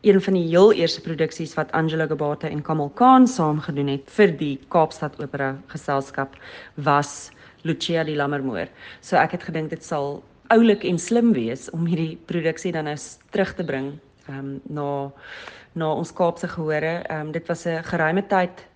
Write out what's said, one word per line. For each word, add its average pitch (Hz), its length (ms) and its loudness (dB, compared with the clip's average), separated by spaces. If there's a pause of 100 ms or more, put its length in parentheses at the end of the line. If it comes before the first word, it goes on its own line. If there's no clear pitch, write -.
een 196 200 6
van 190 160 0
die 170 120 0
heel 185 240 8
eerste - 280 0
produksies 156 540 -4
wat 151 180 -4
Angelo 160 340 0
Gabata 147 420 -4
en 147 140 -6
Kamal 151 360 -4
Khan 254 300 8
saam 151 320 0
gedoen 143 320 -4
het 139 240 -6
vir 185 200 6
die 139 200 -4 (120)
Kaapstad 156 520 0
Opera 139 340 -4 (180)
Geselskap 139 640 -6 (380)
was 143 560 0 (320)
Lucia 165 420 -2
die 156 140 -4
Lammermoor. 135 480 -2 (340)
So - 160 -2
ek 165 220 2
het - 80 -10
gedink 156 240 -6
dit 160 140 -10
sal 143 360 -6 (320)
oulik 226 320 6
en 175 140 0
slim 233 340 2
wees 120 400 -2
om 165 140 -2
hierdie 160 320 -2 (100)
produksie 165 460 -2
dan 151 160 -4
nou 151 80 -6
s-, - 200 -18 (140)
terug 196 240 -2
te 175 80 -6
bring, 139 280 -6 (360)
ehm, 139 300 -10 (100)
na, 143 420 -6 (680)
na 156 160 -2
ons 165 180 -6
Kaapse 170 380 -2
gehore. 156 580 -2
Ehm, 156 240 -6
dit 165 160 -6
was 170 180 -4
'n 165 180 -4
geruime 165 420 0
tyd 185 500 -2